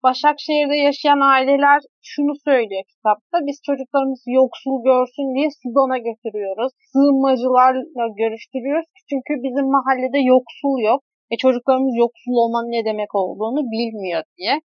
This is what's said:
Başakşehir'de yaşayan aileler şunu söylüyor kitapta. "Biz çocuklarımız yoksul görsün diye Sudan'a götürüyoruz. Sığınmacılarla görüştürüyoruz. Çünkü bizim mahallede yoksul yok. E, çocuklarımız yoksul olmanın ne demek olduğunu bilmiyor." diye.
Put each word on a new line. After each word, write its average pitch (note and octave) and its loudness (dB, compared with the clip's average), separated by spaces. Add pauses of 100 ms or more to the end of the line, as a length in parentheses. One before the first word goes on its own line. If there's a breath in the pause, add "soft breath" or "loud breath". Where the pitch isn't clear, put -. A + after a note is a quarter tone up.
Başakşehir'de D4 0 (120)
yaşayan C#4+ 2 (120)
aileler C#4 4 (320)
şunu D4 -2 (140)
söylüyor G#3+ 0 (100)
kitapta. - -2 (120)
"Biz C#4+ -8 (100)
çocuklarımız C4+ -2 (160)
yoksul C4 0 (120)
görsün B3+ 0
diye D4 0 (100)
Sudan'a B3+ 0 (120)
götürüyoruz. G#3+ -6 (200)
Sığınmacılarla C4 2 (160)
görüştürüyoruz. B3+ -4 (220)
Çünkü C#4 -6 (140)
bizim C4+ -2 (100)
mahallede C4 0 (140)
yoksul C4 0 (120)
yok. B3+ 2 (320)
E, - -4 (100)
çocuklarımız C4 0
yoksul B3 -4
olmanın A#3 -2
ne A#3 -2
demek G#3 -4 (100)
olduğunu G#3 -4 (140)
bilmiyor." G3+ -4 (140)
diye. G#3+ -2 (120)